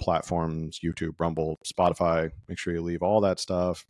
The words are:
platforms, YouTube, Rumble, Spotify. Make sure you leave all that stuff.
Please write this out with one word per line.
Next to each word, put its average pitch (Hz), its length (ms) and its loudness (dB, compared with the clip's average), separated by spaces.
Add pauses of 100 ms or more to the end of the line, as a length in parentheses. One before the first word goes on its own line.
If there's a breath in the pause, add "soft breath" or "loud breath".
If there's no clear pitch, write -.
platforms, 80 840 0
YouTube, 82 340 -2
Rumble, 80 480 0
Spotify. 82 680 2 (180)
Make 87 80 -8
sure 87 160 -4
you 85 80 -2
leave 85 200 -4
all 104 200 4
that 95 180 2
stuff. 90 500 -2